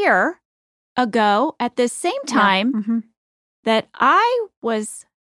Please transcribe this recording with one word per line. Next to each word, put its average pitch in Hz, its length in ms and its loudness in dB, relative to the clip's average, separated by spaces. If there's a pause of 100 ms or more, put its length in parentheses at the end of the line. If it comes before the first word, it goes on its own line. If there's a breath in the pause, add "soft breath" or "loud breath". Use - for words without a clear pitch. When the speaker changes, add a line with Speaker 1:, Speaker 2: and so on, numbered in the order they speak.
Speaker 1:
year 262 400 0 (560)
ago 214 640 0
at 240 160 -4
this 240 180 0
same 349 180 -4 (160)
Speaker 2:
Yeah. 247 60 -6
Speaker 1:
time 208 400 2
Speaker 2:
Mm-hmm. 226 260 -2 (640)
Speaker 1:
that 220 280 0
I 415 540 2 (160)
was 220 420 -6 (340)